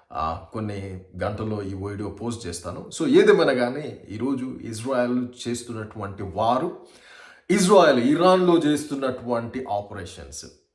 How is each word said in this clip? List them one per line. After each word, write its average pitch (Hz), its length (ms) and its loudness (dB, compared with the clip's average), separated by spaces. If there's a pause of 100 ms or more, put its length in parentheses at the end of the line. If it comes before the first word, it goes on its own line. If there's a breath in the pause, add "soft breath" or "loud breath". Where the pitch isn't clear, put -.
(120 soft breath)
ఆ, 80 400 -6
కొన్ని 98 480 -8 (220)
గంటల్లో 107 400 -4
ఈ 95 120 -8
వీడియో 98 360 -8
పోస్ట్ 110 360 -8
చేస్తాను. - 440 -12 (100)
So, 156 80 0
ఏదేమైనా 165 440 6
కానీ, 123 480 -4 (100)
ఈరోజు 123 340 -4
ఇజ్రాయెల్ 123 840 -4 (200)
చేస్తున్నటువంటి 110 760 -10
వారు, 110 560 -2 (720 loud breath)
ఇజ్రాయెల్ 180 480 8
ఇరాన్లో 170 600 6
చేస్తున్నటువంటి 127 1120 -2
ఆపరేషన్స్. 95 760 -10 (280)